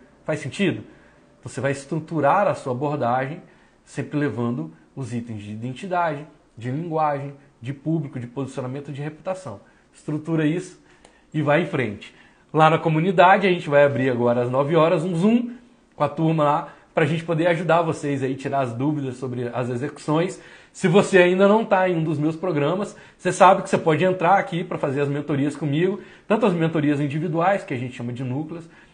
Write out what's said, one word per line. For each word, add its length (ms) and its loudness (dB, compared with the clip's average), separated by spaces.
Faz 160 -4
sentido? 440 -2
Você 180 -12
vai 120 0
estruturar 720 0
a 80 0
sua 180 -6
abordagem, 720 -2
sempre 340 -8
levando 540 -4
os 180 -10
itens 300 -8
de 100 -12
identidade, 720 -6
de 140 -8
linguagem, 640 -4
de 120 -8
público, 480 -4
de 60 -10
posicionamento, 680 -8
de 80 -10
reputação. 600 -10
Estrutura 540 -4
isso 340 -4
e 100 -2
vai 200 4
em 40 -4
frente. 480 -4
Lá 160 6
na 100 4
comunidade, 680 4
a 40 4
gente 180 -2
vai 160 6
abrir 260 2
agora 320 2
às 80 -2
nove 260 0
horas 260 4
um 140 -2
Zoom 340 2
com 80 -2
a 40 2
turma 360 0
lá, 300 0
pra 120 2
gente 180 -2
poder 220 0
ajudar 360 2
vocês 400 -4
aí, 120 -2
tirar 260 -4
as 120 -2
dúvidas 440 -4
sobre 380 -6
as 160 -4
execuções. 720 -4
Se 140 -4
você 320 4
ainda 300 6
não 160 4
tá 240 2
em 80 0
um 80 0
dos 140 -2
meus 180 -2
programas, 600 -2
você 160 -2
sabe 300 8
que 80 -12
você 80 2
pode 260 2
entrar 340 2
aqui 240 -4
pra 160 -6
fazer 220 -2
as 80 0
mentorias 480 -2
comigo, 440 0
tanto 180 2
as 60 2
mentorias 480 0
individuais, 640 0
que 100 -8
a 20 -2
gente 200 -8
chama 160 -8
de 100 -8
núcleos, 460 -8